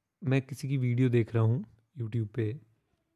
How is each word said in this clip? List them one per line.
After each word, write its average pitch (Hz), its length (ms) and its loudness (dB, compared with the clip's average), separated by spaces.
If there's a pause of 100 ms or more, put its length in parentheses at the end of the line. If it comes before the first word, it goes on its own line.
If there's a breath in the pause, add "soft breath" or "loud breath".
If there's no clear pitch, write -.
(220)
मैं 135 200 2
किसी 135 280 -10
की 139 80 -2
वीडियो 123 320 2
देख 117 260 2
रहा 113 80 4
हूँ 120 200 2 (360)
YouTube 110 280 -4
पे, 113 320 -6 (560)